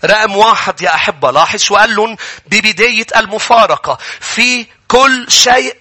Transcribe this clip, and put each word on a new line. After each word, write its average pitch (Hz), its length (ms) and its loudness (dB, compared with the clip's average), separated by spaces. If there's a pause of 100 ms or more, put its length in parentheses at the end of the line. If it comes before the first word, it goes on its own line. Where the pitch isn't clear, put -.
رقم 208 300 0
واحد 208 460 0
يا 175 140 0
أحبة، 143 360 -2
لاحظ 165 280 0
شو - 160 -2
قال 214 200 2
لهم 214 220 -2 (300)
ببداية 220 680 -2
المفارقة: 214 840 0 (220)
"في 240 460 -2 (220)
كل 254 420 2
شيء 254 520 0